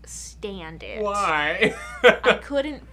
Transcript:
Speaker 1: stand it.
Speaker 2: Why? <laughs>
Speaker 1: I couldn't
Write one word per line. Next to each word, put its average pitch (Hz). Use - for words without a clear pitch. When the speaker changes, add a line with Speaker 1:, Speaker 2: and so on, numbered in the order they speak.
Speaker 1:
stand 170
it. 208
Speaker 2:
Why? 185
<laughs> -
Speaker 1:
I -
couldn't 285